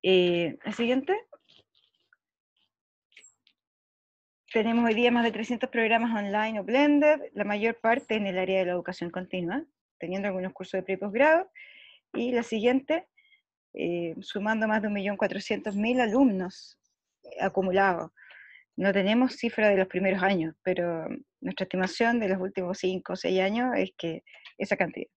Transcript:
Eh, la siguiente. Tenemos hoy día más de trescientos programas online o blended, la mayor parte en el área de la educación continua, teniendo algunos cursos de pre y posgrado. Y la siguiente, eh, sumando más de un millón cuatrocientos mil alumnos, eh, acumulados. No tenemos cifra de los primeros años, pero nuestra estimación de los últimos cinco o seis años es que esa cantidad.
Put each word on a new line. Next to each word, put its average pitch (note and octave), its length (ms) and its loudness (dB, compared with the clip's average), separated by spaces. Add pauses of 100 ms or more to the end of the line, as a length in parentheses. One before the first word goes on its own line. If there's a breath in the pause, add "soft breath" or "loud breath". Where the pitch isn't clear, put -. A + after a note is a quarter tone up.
Eh, F3 600 2
la G#3+ 80 -6
siguiente. C4 440 0 (3250)
Tenemos A#3 340 2
hoy A3 80 2
día A#3+ 160 2
más A#3+ 140 2
de A3+ 80 2
trescientos A3+ 380 -4
programas A3+ 460 0
online G#3 440 -2
o F#3+ 40 -6
blended, D4 720 4
la G3+ 100 -4
mayor G#3 360 -2
parte A3+ 360 0
en G#3 120 -2
el F#3 100 -2
área F#3+ 220 0
de F3+ 60 2
la F3+ 80 -2
educación F3 360 -6
continua, F#3 560 -6 (320)
teniendo F#3+ 300 -6
algunos F#3 260 -6
cursos F#3+ 240 -8
de F#3 60 -4
pre F#3+ 100 -4
y F#3 40 -4
posgrado. C#4+ 520 2 (640 loud breath)
Y A#3+ 200 -2
la A#3 100 0
siguiente, B3+ 640 0 (680 soft breath)
eh, E3+ 480 -4
sumando G#3+ 460 -2
más G#3+ 160 2
de G#3+ 60 -2
un G#3 40 -2
millón G3+ 240 -4
cuatrocientos G3+ 580 -2
mil A#3 240 2
alumnos, G#3 800 2 (440)
eh, - 180 -16
acumulados. F#3 680 2 (640 loud breath)
No F#3+ 180 2
tenemos A3 440 2
cifra A3 320 2
de G3 80 4
los F#3+ 100 2
primeros F#3+ 340 0
años, F3 420 0
pero F3 440 -2 (340)
nuestra F#3 220 -6
estimación F#3 560 0
de G#3 100 0
los F#3+ 100 0
últimos F#3 380 -4
cinco F#3 360 -4
o - 20 -2
seis F#3 240 0
años A3+ 360 0
es F#3+ 220 0
que E3 260 -8 (340 loud breath)
esa G3 200 -2
cantidad. - 400 -6